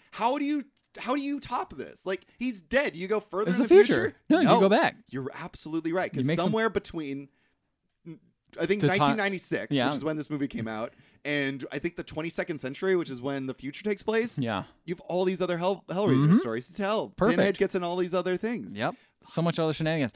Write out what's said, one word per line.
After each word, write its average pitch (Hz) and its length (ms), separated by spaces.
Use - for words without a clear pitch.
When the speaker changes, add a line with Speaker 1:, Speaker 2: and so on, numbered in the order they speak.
Speaker 1:
"How 247 280
do 285 60
you, 294 200
how 233 180
do 285 60
you 285 180
top 254 380
this? 82 300
Like, 190 180
he's 233 200
dead. 240 360
You 185 120
go 208 120
further 202 320
Speaker 2:
It's 185 80
Speaker 1:
in 262 40
Speaker 2:
the 226 60
Speaker 1:
the 349 60
Speaker 2:
future. 403 260
Speaker 1:
future?" - 140
Speaker 2:
No, 320 100
you 294 80
Speaker 1:
No. 220 120
Speaker 2:
go - 100
back. 277 260
Speaker 1:
You're 127 260
absolutely 160 580
right. 180 180
Speaker 2:
You - 100
Speaker 1:
'Cause 123 60
Speaker 2:
make 165 120
some 175 80
Speaker 1:
somewhere 220 240
between, 143 580
I 165 60
think, 196 160
Speaker 2:
The - 80
ti-, 190 100
Speaker 1:
nineteen 143 180
ninety-six, 165 580
Speaker 2:
yeah. 123 120
Speaker 1:
which 147 80
is 127 80
when 156 140
this 143 120
movie 143 180
came 117 200
out, 110 260
and 139 460
I 143 80
think 170 180
the 165 60
twenty-second 160 560
century, 185 360
which 160 160
is 123 100
when 139 260
the 127 60
future - 300
takes 208 180
place, 226 380
Speaker 2:
Yeah. 110 240
Speaker 1:
you've 170 160
all 180 240
these 185 160
other 175 160
Hell-, 185 320
Hellraiser 160 360
Speaker 2:
Mm-hmm. 165 120
Speaker 1:
stories 123 320
to - 40
tell. 196 360
Speaker 2:
Perfect. 208 280
Speaker 1:
Pinhead 196 200
gets 196 180
in 180 80
all 175 140
these 180 160
other 180 240
things. 175 400
Speaker 2:
Yep. 143 180
So - 180
much 170 160
other 160 140
shenanigans. 156 420